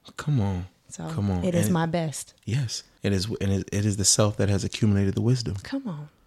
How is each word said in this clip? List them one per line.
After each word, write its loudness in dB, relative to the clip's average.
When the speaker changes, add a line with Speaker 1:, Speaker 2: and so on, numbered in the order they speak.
Speaker 1:
Come 0
on. -2
Speaker 2:
So -12
Speaker 1:
Come 0
on. 0
Speaker 2:
it 0
is 4
Speaker 1:
And 2
Speaker 2:
my 2
best. -4
Speaker 1:
yes. -2
It 2
is, 0
and 0
it, 0
it 0
is 2
the 0
self 4
that 2
has 2
accumulated 2
the 0
wisdom. 0
Speaker 2:
Come -8
on. -10